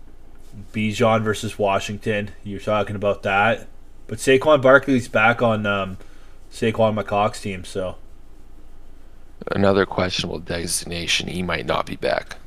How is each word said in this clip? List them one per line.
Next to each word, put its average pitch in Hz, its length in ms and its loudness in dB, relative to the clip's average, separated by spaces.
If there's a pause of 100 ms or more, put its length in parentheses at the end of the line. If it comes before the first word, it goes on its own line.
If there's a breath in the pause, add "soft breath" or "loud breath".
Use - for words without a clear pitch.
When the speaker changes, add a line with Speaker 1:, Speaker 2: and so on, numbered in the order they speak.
(720)
Speaker 1:
Bijan 110 500 2
versus 107 360 -2
Washington. 104 720 0 (140)
You're 98 160 -8
talking 104 360 0
about 98 260 0
that. 104 440 2 (400)
But 123 120 -8
Saquon 139 440 6
Barkley's 131 460 6
back 113 340 4
on, 110 240 2
um, 98 300 0 (540 soft breath)
Saquon 110 520 2
McCock's 104 380 0
team, 92 240 -8
so. 92 320 -6 (1500)
Speaker 2:
Another 98 360 4
questionable 90 520 -2
designation. 85 880 -4
He 180 140 -4
might 175 240 -4
not - 200 0
be 95 100 -10
back. - 400 -2 (100)